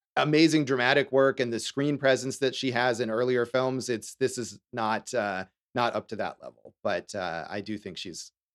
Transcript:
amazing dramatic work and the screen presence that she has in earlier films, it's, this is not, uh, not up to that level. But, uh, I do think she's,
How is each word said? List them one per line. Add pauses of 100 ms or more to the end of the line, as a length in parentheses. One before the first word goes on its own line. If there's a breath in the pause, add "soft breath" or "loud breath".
(180)
amazing
dramatic
work
and
the
screen
presence
that
she
has
in
earlier
films,
it's,
this
is (140)
not,
uh, (280)
not
up
to
that
level.
But,
uh,
I
do
think
she's, (220)